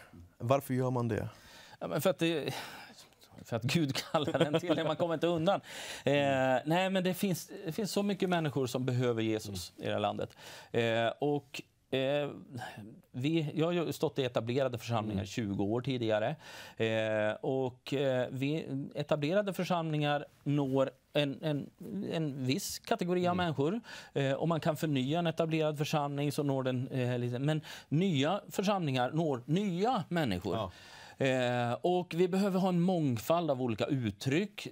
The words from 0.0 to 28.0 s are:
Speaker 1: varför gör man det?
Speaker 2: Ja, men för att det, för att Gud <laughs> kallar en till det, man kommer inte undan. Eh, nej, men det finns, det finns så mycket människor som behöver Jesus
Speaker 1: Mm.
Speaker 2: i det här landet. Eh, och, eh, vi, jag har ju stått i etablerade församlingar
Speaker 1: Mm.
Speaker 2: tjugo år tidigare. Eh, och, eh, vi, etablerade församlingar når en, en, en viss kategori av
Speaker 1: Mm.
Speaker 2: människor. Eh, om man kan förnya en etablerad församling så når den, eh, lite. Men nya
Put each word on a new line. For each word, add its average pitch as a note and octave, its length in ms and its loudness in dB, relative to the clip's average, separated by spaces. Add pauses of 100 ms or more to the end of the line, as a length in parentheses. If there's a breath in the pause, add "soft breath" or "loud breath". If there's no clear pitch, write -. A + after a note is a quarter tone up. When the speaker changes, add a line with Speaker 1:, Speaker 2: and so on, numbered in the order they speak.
Speaker 1:
varför C3 360 2
gör B2+ 180 0
man A#2+ 160 0
det? A2 220 -2 (500 loud breath)
Speaker 2:
Ja, - 80 -8
men D#3+ 140 -2
för F#3+ 80 4
att - 100 0
det, E3 340 0 (920 loud breath)
för B2 100 -6
att A#2 80 -2
Gud C#3 320 2
<laughs> - 160 -6
kallar D#3 300 2 (120)
en D#3+ 60 4
till E3+ 160 0
det, D#3+ 80 0
man D3+ 120 0
kommer E3+ 180 0
inte D#3 140 0
undan. F3 340 2 (420 loud breath)
Eh, C#3 100 4 (520)
nej, F3+ 240 2
men F#3+ 140 0
det F#3 100 2
finns, F3+ 380 -2 (140)
det D#3 60 -6
finns G#3 200 -4
så G3+ 120 2
mycket G3+ 260 0
människor D3 380 2
som B2+ 180 -2
behöver B2 360 2
Jesus G#2+ 560 -4
Speaker 1:
Mm. - 60 -12
Speaker 2:
i A2 40 -2
det G#2+ 60 0
här G2+ 60 0
landet. G#2 380 -4 (340 loud breath)
Eh, A#2 360 2 (120)
och, C#3+ 420 -2 (360)
eh, C#3 320 0 (840 loud breath)
vi, D3 440 0
jag D3+ 100 2
har F3 80 0
ju D3+ 200 -2
stått - 260 -2
i C3+ 40 2
etablerade B2 540 0
församlingar A2 440 -2
Speaker 1:
Mm. G2+ 40 -2
Speaker 2:
tjugo G2+ 380 -2
år A2 180 0
tidigare. A#2+ 540 0 (420 loud breath)
Eh, A2 640 2
och, C3 520 -2
eh, C3+ 380 2
vi, C#3 340 -2 (300)
etablerade D#3+ 580 0
församlingar D#3+ 720 0 (180)
når C3+ 480 2 (220)
en, C#3+ 300 0
en, D3 260 -2 (420)
en C#3+ 340 -2
viss C#3+ 340 0
kategori F3+ 480 0
av F3 60 4
Speaker 1:
Mm. F3+ 120 2
Speaker 2:
människor. D#3+ 360 0 (320 loud breath)
Eh, C#3 200 2
om D#3+ 160 0
man D#3 100 2
kan D#3 180 0
förnya D3 420 0
en E3+ 80 0
etablerad D#3 500 0
församling C#3+ 540 0
så D3 120 -2
når C3+ 200 0
den, B2+ 240 0
eh, B2 320 0
lite. A#2+ 200 -2
Men D3+ 220 0 (280 loud breath)
nya E3 600 2